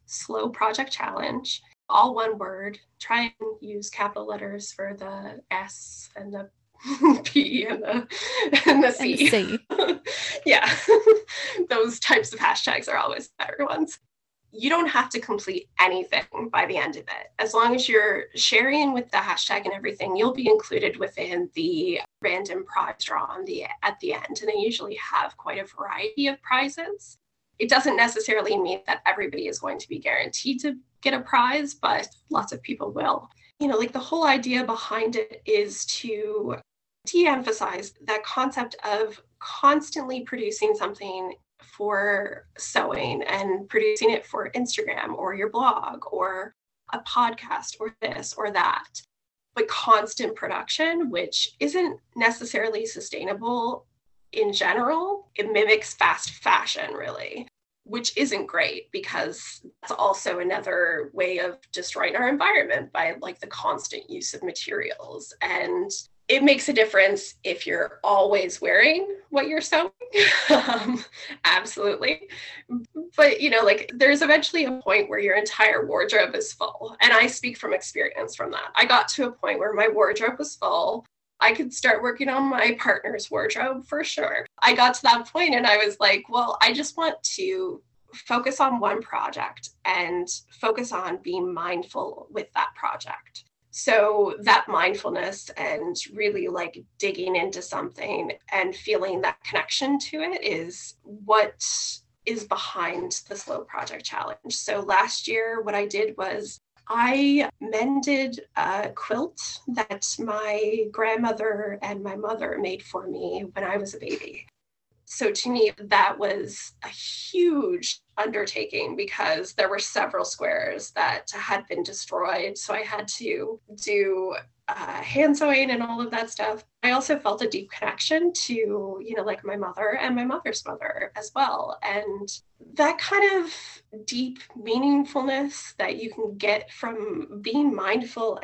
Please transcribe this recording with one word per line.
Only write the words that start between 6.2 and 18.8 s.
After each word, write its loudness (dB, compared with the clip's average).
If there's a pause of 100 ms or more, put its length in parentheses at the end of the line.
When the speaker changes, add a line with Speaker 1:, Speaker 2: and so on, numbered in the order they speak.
Speaker 1:
the -10 (320)
<laughs> 6
P 2
and -4
the, -2 (340)
and 0
the 6
Speaker 2:
And 8
the 6
Speaker 1:
C. 4
Speaker 2:
C. 2 (120)
Speaker 1:
<laughs> -2
Yeah. 6 (520)
<laughs> -4
Those 2
types 2
of -10
hashtags 0
are 0
always -2 (100)
better -4
ones. -4 (540)
You -2
don't 2
have 0
to -6
complete -6 (100)
anything 0
by 2
the -2
end -2
of -14
it. -12
As -2
long 6
as 2
you're 4 (100)
sharing 4